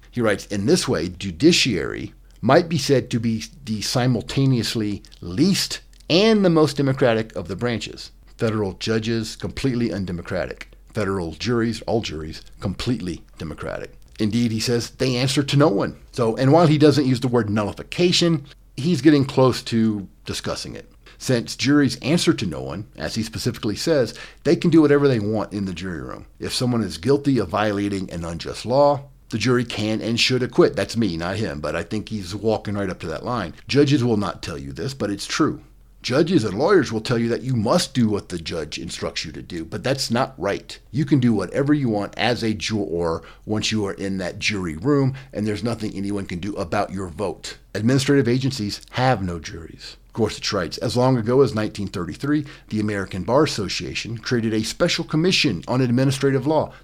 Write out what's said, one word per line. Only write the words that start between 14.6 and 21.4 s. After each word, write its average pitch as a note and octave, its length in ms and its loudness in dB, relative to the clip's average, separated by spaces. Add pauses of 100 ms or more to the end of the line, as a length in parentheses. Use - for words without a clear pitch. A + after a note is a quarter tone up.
says, A#2 380 -2
"They B2+ 180 0
answer C3+ 260 2
to C#3 140 0
no C#3+ 120 6
one." E3 280 -2 (160)
So, A2+ 240 0
and C3 160 4
while E3 160 8
he D3+ 100 4
doesn't C#3+ 280 6
use B2 140 2
the C3 80 0
word A#2 220 2
nullification, D3+ 960 0 (300)
he's C#3 260 0
getting D3 220 8
close C3 400 4
to A2 420 0 (180)
discussing - 520 -8
it. - 120 -18 (300)
Since - 360 0